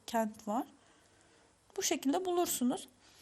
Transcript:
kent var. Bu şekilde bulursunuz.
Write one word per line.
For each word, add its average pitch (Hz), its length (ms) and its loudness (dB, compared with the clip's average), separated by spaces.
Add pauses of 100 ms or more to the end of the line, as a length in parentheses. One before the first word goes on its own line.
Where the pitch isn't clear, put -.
kent 220 420 -2
var. 226 180 -2 (1080)
Bu 392 60 -4
şekilde 311 420 0
bulursunuz. 349 640 0 (340)